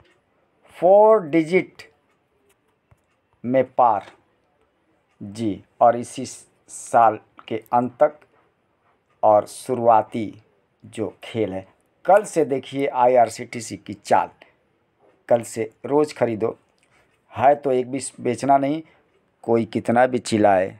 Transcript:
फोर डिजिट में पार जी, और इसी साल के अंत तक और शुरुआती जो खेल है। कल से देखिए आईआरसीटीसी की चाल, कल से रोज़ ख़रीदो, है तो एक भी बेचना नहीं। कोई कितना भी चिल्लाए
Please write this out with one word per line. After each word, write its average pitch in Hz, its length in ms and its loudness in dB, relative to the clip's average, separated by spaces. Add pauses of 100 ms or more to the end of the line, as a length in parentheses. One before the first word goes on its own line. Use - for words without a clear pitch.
(760)
फोर 208 480 6
डिजिट 160 580 -2 (1600)
में 127 240 0
पार 113 440 0 (1080)
जी, 104 420 -8 (180)
और 120 140 4
इसी 123 300 -12
साल - 960 -2 (280)
के 117 80 -8 (180)
अंत 123 260 -2
तक 151 200 0 (1040)
और 107 240 2
शुरुआती 117 920 -2 (420)
जो 104 300 -10 (100)
खेल 104 300 -6
है। 95 120 -10 (400)
कल 202 180 4
से 160 220 -2
देखिए 135 420 -6
आईआरसीटीसी 120 880 0
की - 180 -16
चाल, 90 340 0 (1000)
कल 120 140 2
से 113 260 -8 (160)
रोज़ 147 300 -2
ख़रीदो, 165 420 -4 (760)
है 131 220 4
तो 139 160 -4
एक 127 200 -2
भी 135 80 -8 (220)
बेचना 123 360 0
नहीं। 143 240 -4 (600)
कोई 117 220 0
कितना 117 420 0
भी 127 120 -4
चिल्लाए 101 480 2 (120)